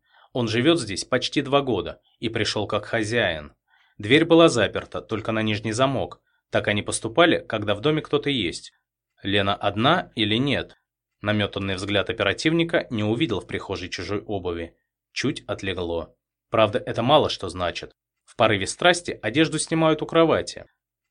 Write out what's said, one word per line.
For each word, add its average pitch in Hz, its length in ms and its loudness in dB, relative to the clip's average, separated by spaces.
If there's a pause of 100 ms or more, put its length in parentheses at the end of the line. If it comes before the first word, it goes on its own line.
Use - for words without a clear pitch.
(320)
Он 120 160 -2
живет 123 320 2
здесь 95 240 -8
почти 127 380 -2
два 139 200 2
года 110 380 -4 (180)
и 120 100 -6
пришел 110 380 -4
как 104 200 -4
хозяин. 104 680 -2 (440)
Дверь 135 260 4
была 165 240 8
заперта, 95 520 0
только 110 320 -4
на 110 100 0
нижний 110 300 -2
замок. 120 480 -2 (300)
Так 107 180 0
они 104 140 0
поступали, 113 640 2
когда 104 280 -2
в 104 60 -6
доме 151 220 0
кто-то - 280 -2
есть. 101 420 -4 (500)
Лена 101 320 2
одна 107 600 0
или 107 220 0
нет? 120 400 -2 (460)
Наметанный 98 540 -2
взгляд 98 340 -2
оперативника 160 800 0
не 107 140 -2
увидел 113 360 0
в - 60 -16
прихожей 90 420 -8
чужой 98 320 -6
обуви. 87 560 -6 (360)
Чуть - 340 -4
отлегло. 90 720 -6 (360)
Правда, 110 260 4
это 117 240 -4
мало 131 280 4
что - 180 -6
значит. 85 480 -6 (280)
В - 120 -20
порыве 104 300 2
страсти - 560 0
одежду 147 360 0
снимают 160 440 0
у - 40 -6
кровати. 151 600 2 (440)